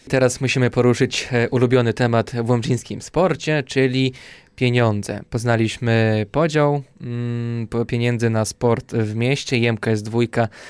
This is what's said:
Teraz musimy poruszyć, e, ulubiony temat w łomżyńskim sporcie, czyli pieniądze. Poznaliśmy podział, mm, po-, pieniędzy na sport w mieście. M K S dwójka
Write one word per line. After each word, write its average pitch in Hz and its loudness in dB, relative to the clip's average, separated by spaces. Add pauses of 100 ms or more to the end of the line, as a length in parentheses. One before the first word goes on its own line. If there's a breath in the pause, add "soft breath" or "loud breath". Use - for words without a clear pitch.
Teraz 127 2
musimy 127 2
poruszyć, 123 2
e, 120 2
ulubiony 120 2
temat 117 0 (120)
w 113 -2
łomżyńskim 120 -2
sporcie, 156 -2
czyli 131 0 (420 loud breath)
pieniądze. 117 0
Poznaliśmy 113 0
podział, 147 2 (200)
mm, 120 -6
po-, 117 -2
pieniędzy 120 0
na 110 0
sport - -2
w 107 -2
mieście. 127 -2
M 117 0
K 113 -2
S 107 0
dwójka 113 0 (220 loud breath)